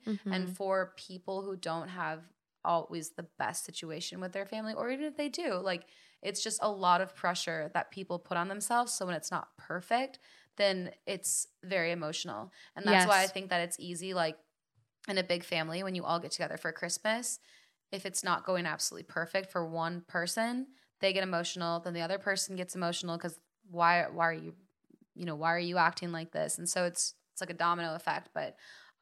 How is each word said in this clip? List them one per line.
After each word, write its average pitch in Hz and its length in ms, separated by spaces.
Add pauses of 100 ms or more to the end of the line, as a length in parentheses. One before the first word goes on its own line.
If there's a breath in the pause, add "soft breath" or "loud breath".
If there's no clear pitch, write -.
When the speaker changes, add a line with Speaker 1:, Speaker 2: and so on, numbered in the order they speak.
Speaker 1:
Mm-hmm. 208 260
Speaker 2:
And 185 240
for 190 380
people 190 480
who 196 120
don't 165 340
have 165 320 (440)
always 170 460
the 175 160 (100)
best - 280
situation 170 540
with 185 120
their 196 140
family, 220 280
or 226 160
even 269 160
if 302 120
they 294 120
do, 320 260
like, 180 300 (380 soft breath)
it's 196 180
just 220 220
a 214 80
lot 180 300
of 190 140
pressure 170 600
that - 160
people 185 260
put 175 200
on 175 100
themselves. 233 440
So - 140
when 180 100
it's 156 140
not - 280
perfect, 240 600 (400 soft breath)
then 190 320 (160)
it's - 420 (160)
very 180 280
emotional. 160 600 (240 loud breath)
And 196 80
that's 202 240
why 196 120
I - 20
Speaker 1:
Yes. 190 100
Speaker 2:
think 190 200
that 175 100
it's 175 180
easy, 180 360
like, 160 240 (680)
in 190 120
a 185 40
big 180 200
family, 165 400
when 190 100
you 180 100
all 170 160
get 170 120
together 156 260
for 170 140
Christmas, 214 680 (520 soft breath)
if 190 160
it's 185 160
not 180 200
going 180 220
absolutely - 380
perfect 190 480
for 175 120
one 165 380
person, 226 640 (320 soft breath)
they 190 140
get 190 80
emotional, 170 580
then 175 140
the 170 80
other 170 160
person 196 380
gets 180 200
emotional 175 440
'cause 170 200 (300)
why, 170 380
why 165 200
are 165 60
you, 160 220 (580)
you 175 120
know, 165 100
why 160 180
are 170 60
you 175 180
acting 170 340
like 165 200
this? 160 260
And 170 100
so 180 180
it's, - 280 (180)
it's - 100
like 175 100
a - 20
domino 170 400
effect. 165 400
But, - 240 (440 loud breath)